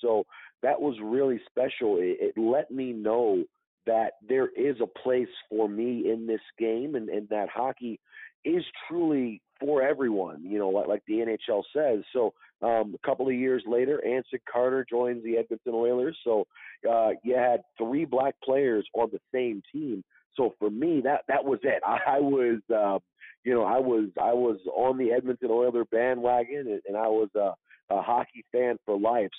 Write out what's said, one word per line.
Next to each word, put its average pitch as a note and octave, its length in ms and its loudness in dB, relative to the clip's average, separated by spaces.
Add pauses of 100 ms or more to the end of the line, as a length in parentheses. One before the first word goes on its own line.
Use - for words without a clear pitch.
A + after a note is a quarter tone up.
So A2 240 2 (380)
that C3+ 180 0
was C#3 200 0
really B2 460 0
special. B2 500 0
It, F2+ 380 0
it A2 40 -4
let C3+ 320 0
me C3 200 -6
know G#2+ 520 2 (420)
that A2+ 280 0 (140)
there C3 200 2
is C3 340 -2
a - 180 -4
place B2+ 280 0 (200)
for G#2+ 220 0
me A2 420 -2
in A2+ 140 -4
this A2 160 -2 (160)
game A#2 380 -2
and, A2 140 -6
and G#2 200 -6
that G#2 200 -2
hockey A#2+ 500 -6 (440)
is E3+ 200 0 (240)
truly D3 540 -2 (180)
for C#3+ 240 2
everyone, G#2+ 600 0
you G2 140 -4
know, G2 120 0
like, F#2+ 180 0
like G#2 200 -2
the A2 140 0
N A2+ 80 -2
H G#2+ 200 -4
L G2+ 160 0 (100)
says. C#3 240 2 (140)
So, A#2 200 2 (280)
um, A2 340 0
a - 120 -8
couple C3+ 200 0
of C3 80 2
years B2+ 320 0
later, B2+ 360 0
Anson B2 360 -2 (120)
Carter B2+ 380 0
joins A#2+ 340 -2
the A2+ 140 -2
Edmonton A#2 360 -4
Oilers. B2 500 0
So, A2 240 2 (420)
uh, A2+ 220 4 (120)
you B2+ 120 0
had A#2+ 260 4 (160)
three B2+ 280 -2
black C3 380 0
players C3 500 2
on A2 180 2
the G2 80 -6 (140)
same A#2+ 280 -2 (100)
team. C3+ 320 -6 (320)
So A#2+ 220 0
for G#2 120 0
me, C#3 340 0
that, C#3 240 0
that C#3 160 0
was C3+ 200 0
it. B2+ 200 0
<laughs> - 20 -4
I, A2+ 220 0
I C#3+ 120 2
was, C3 400 2 (140)
uh, G2+ 260 2 (440)
you B2 100 0
know, A#2 100 4
I A#2 160 2
was, A2+ 300 2 (120)
I A2+ 120 2
was A#2+ 240 2 (160)
on C3 240 2
the B2 140 0
Edmonton B2 400 -2
Oilers A#2+ 400 2
bandwagon, B2 760 0
and, G#2 200 -4
and G2+ 100 -4
I A2 100 0
was A2 280 2
a, G2+ 180 2 (400)
a G2 80 2
hockey A#2+ 500 -2
fan A#2+ 340 0
for G#2 120 0
life. G#2+ 420 2